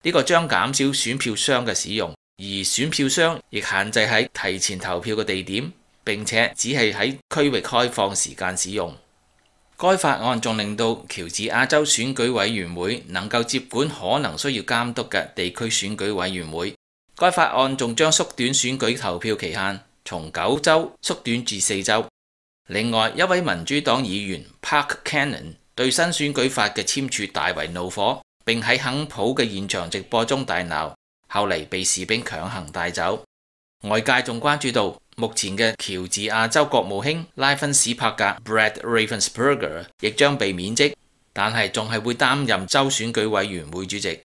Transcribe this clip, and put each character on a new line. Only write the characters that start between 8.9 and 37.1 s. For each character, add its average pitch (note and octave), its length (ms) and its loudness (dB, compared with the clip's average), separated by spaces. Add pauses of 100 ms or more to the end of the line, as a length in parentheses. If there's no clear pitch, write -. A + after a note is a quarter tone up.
該 F#3+ 200 4
法 D#3 160 2
案 A#2 260 0
仲 A2+ 180 -2
令 G#2 180 -2
到 A2+ 160 2 (180)
喬 E2+ 200 -8
治 G2 200 -6
亞 B2 180 2
州 D3+ 160 4
選 C3 300 0
舉 B2 180 2
委 G#2+ 180 2
員 F#2 240 -2
會 F2+ 340 -2
能 F#2 220 -4
夠 A#2+ 140 2
接 B2+ 160 -2
管 C3 300 -2
可 A2+ 300 0
能 F#2+ 180 -4
需 C#3 180 -2
要 G2+ 80 -4
監 A#2+ 300 0
督 A#2+ 100 -4
嘅 G2 300 -2
地 F2+ 180 -2
區 - 140 -6
選 G#2+ 320 -2
舉 G2 160 -2
委 F#2 160 0
員 F2 200 -6
會。 E2+ 240 -4 (440)
該 F3+ 140 4
法 F3 160 2
案 C3+ 280 0
仲 A#2+ 200 -2
將 D#3 160 4
縮 D#3+ 140 2 (100)
短 B2 140 0
選 C3 280 0
舉 A#2+ 200 0
投 F#2 200 -4
票 A2 180 0
期 F#2+ 160 -6
限， G2 300 -4 (240)
從 D#2+ 260 -8
九 G#2 280 0
周 D#3+ 420 4
縮 - 140 -4
短 A#2+ 280 -4
至 G#2+ 160 -6
四 G2 240 0
周。 A2 220 2 (640)
另 A2 240 -2
外， A2+ 240 2
一 E3 80 2
位 F3+ 180 2
民 F2+ 240 -2
主 C#3 160 0
黨 C3+ 220 2
議 G2+ 220 -4
員 F2+ 200 -6 (160)
Park - 420 -2
Cannon C3 520 -2 (200)
對 C3 160 2
新 E3 140 2
選 D3+ 280 -2
舉 C3 160 2
法 A2+ 200 2
嘅 G#2+ 140 -2
簽 C3+ 280 -2
署 G#2 200 -4
大 D#2+ 200 0
為 D#2 180 -4
怒 F2+ 200 -6
火， G#2+ 320 0 (240)
並 A2+ 160 0
喺 A#2+ 180 2
肯 C#3+ 280 -2
普 A#2 280 0
嘅 A#2+ 160 2
現 G2 160 -6
場 F2 220 -4
直 G2 140 -4
播 A2+ 200 0
中 C3+ 220 -2
大 F2 140 -2
鬧， D#2+ 340 -4 (340)
後 G2+ 200 0
嚟 E2 200 -2
被 F#2+ 160 -4
士 F#2 220 0
兵 A2 180 0
強 E2+ 260 -6
行 E2 220 -8
帶 F2 180 -2
走。 F2 320 -2 (600)
外 G#2+ 180 2
界 B2+ 220 2
仲 A#2 180 -6
關 D3 160 2
注 C#3 140 -2
到， G#2 280 0 (160)
目 A2+ 200 -4
前 G2 200 -2
嘅 A2 200 2
喬 F#2 320 -6
治 G2+ 140 -4
亞 A2 260 2
州 D3 180 4
國 C3 180 2
務 G2 200 -2
卿 D#3+ 320 -2